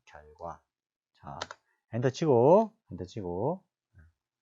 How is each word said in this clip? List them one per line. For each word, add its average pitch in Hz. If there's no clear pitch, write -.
결과. 82
자, 76
엔터 123
치고, 160
엔터 90
치고. 104